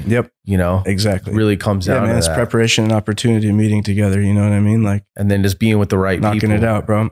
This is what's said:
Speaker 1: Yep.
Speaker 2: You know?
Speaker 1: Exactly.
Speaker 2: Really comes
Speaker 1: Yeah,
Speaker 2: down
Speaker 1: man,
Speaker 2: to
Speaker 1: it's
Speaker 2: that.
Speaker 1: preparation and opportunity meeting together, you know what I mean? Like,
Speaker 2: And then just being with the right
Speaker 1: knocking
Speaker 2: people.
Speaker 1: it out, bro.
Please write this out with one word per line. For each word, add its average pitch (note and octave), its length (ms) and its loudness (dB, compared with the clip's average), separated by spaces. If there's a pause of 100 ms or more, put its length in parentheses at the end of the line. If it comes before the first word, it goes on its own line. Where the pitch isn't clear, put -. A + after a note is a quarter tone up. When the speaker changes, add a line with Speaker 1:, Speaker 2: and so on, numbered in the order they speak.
Speaker 1:
Yep. A2+ 240 0 (140)
Speaker 2:
You G2 120 -2
know? F2+ 300 0
Speaker 1:
Exactly. G2 480 -2
Speaker 2:
Really G#2+ 220 0
comes G2 300 -2
Speaker 1:
Yeah, G2+ 80 0
Speaker 2:
down A#2+ 100 0
Speaker 1:
man, A2+ 80 0
Speaker 2:
to A2+ 60 0
Speaker 1:
it's E2 100 0
Speaker 2:
that. D#2+ 80 -4
Speaker 1:
preparation A2+ 480 0
and A2 100 2
opportunity G#2+ 580 0
meeting G#2+ 300 2
together, G2+ 400 0
you G2+ 100 2
know G2+ 120 2
what G#2 80 2
I G2+ 80 2
mean? A2 240 2
Like, G2+ 200 -2 (120)
Speaker 2:
And G2+ 140 0
then G2+ 120 2
just G2 160 0
being A2 200 2
with G2+ 120 0
the G2 80 0
right F#2+ 200 0
Speaker 1:
knocking G#2+ 220 0
Speaker 2:
people. G#2+ 160 0
Speaker 1:
it G#2+ 80 0
out, G#2+ 220 -2
bro. G#2+ 260 0